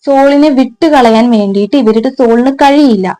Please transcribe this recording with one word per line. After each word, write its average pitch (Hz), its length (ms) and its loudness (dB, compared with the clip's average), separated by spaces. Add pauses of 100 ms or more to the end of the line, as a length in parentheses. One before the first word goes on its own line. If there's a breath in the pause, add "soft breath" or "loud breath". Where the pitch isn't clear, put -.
സോളിനെ 277 440 2
വിട്ടുകളയാൻ 247 800 0
വേണ്ടിയിട്ട് 202 460 -2
ഇവരുടെ 226 320 0 (100)
സോളിന് 233 340 0 (100)
കഴിയില്ല. 269 460 0 (100)